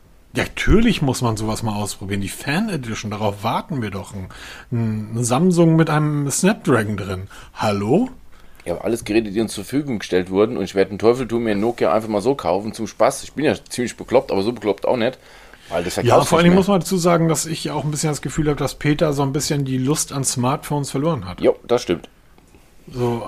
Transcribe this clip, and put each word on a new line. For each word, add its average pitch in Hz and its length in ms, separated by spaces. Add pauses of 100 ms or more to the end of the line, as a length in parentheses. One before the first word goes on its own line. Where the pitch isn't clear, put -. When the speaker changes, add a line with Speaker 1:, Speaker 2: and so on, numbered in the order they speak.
(320)
Speaker 1:
Ja, 104 120
natürlich - 580
muss 131 200
man 113 140
sowas 107 260
mal 110 120
ausprobieren. 101 480
Die 95 60
Fan 175 420
Edition, 117 400
darauf 101 320
warten 139 400
wir 104 80
doch. 92 240
Ein, 95 140 (880)
ein 120 80
Samsung 165 520
mit 156 140
einem 151 400
Snapdragon 120 680
drin. 95 320 (260)
Hallo? 113 540 (560)
Speaker 2:
Ja, 85 100
aber - 100
alles 113 200
Geräte, 107 260
die 98 100
uns 107 120
zur 101 120
Verfügung 135 340
gestellt 92 320
wurden. 107 260
Und 98 80
ich - 100
werde 95 160
den 101 80
Teufel 120 300
tun, 117 160
mir 110 80
ein 101 80
Nokia 113 320
einfach 110 160
mal 104 140
so 131 120
kaufen, 101 380
zum 113 140
Spaß. - 380
Ich - 100
bin 143 100
ja 120 100 (140)
ziemlich - 280
bekloppt, 117 360
aber 98 100
so 113 100
bekloppt 104 340
auch 127 100
nicht. 123 220 (500)
Weil 85 160
das 90 120
Speaker 1:
Ja, 98 60
Speaker 2:
verkaufst 131 260
Speaker 1:
vor 165 100
Speaker 2:
nicht - 0
Speaker 1:
allen 170 60
Dingen 175 100
Speaker 2:
mehr. 190 60
Speaker 1:
muss 185 80
man 196 120
dazu 190 160
sagen, 170 320
dass 156 160
ich 160 200
ja 147 100
auch 147 100
ein 151 60
bisschen 151 200
das 143 120
Gefühl 147 240
habe, 147 100
dass 143 200
Peter 151 360
so 139 100
ein 135 120
bisschen 143 300
die 131 140
Lust 139 340
an 139 120
Smartphones 139 680
verloren 139 360
hat. 90 140
Speaker 2:
Jo, - 160 (100)
das 120 160
stimmt. 85 260 (840)
Speaker 1:
So, 117 360